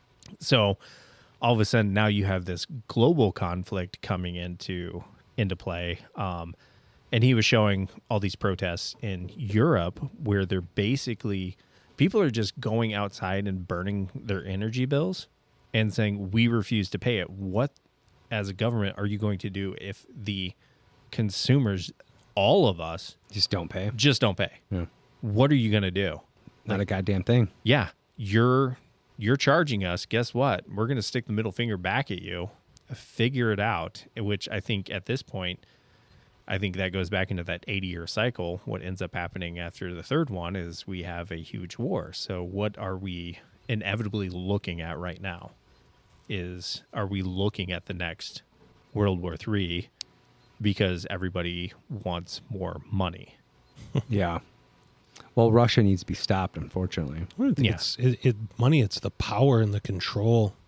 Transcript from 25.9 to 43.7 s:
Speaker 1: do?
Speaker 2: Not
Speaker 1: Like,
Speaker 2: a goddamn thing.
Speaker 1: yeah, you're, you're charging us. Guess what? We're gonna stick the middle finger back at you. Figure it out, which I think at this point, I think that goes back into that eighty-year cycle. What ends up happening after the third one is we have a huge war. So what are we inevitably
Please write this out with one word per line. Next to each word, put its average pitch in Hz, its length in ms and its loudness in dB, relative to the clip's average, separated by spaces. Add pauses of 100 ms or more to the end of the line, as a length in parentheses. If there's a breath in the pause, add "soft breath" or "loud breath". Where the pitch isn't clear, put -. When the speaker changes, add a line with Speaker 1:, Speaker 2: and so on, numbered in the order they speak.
Speaker 1:
do? 90 300 -2 (460)
Speaker 2:
Not 104 120 0
Speaker 1:
Like, 101 40 2
Speaker 2:
a 101 140 -2
goddamn 95 260 0
thing. 117 280 4 (120)
Speaker 1:
yeah, 120 280 2 (260)
you're, 123 640 4 (380)
you're 117 200 2
charging 139 480 2
us. 90 220 -2
Guess 117 280 -2
what? 120 340 0
We're 104 200 -2
gonna 127 140 0
stick 120 240 -4
the 120 60 -4
middle 107 200 0
finger 117 240 -2
back 95 340 -2
at 90 120 -8
you. 90 280 -8 (420)
Figure 120 600 0
it 98 80 0
out, 95 440 -2 (120)
which 101 320 -4
I 101 120 -4
think 101 300 -4
at 92 160 -8
this 123 160 -4
point, 90 420 -8 (800 soft breath)
I 98 120 -2
think 92 180 -2
that 92 160 -2
goes 92 180 0
back 95 200 0
into 90 140 -4
that 87 220 -6
eighty-year 90 400 -6
cycle. 92 600 -2
What 101 160 -6
ends 92 180 -6
up 90 140 -6
happening 87 440 -8
after 87 360 -8
the 82 80 -10
third 151 280 0
one 87 260 -4
is 85 300 -8
we 92 180 -8
have 87 280 -8
a 85 100 -6
huge 87 360 -12
war. 90 340 -4
So 92 300 -8
what 98 360 -4
are 95 200 -6
we 87 400 -8 (280 soft breath)
inevitably 104 640 -2